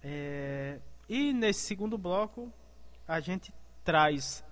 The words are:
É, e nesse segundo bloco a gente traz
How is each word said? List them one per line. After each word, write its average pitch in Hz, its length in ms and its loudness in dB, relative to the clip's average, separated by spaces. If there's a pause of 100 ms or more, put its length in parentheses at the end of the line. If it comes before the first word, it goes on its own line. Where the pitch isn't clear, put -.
É, 143 720 -4 (320)
e 277 240 2
nesse 220 280 4
segundo 214 360 -2
bloco 214 560 0 (540)
a 160 120 2
gente 185 320 -4 (320)
traz 151 680 6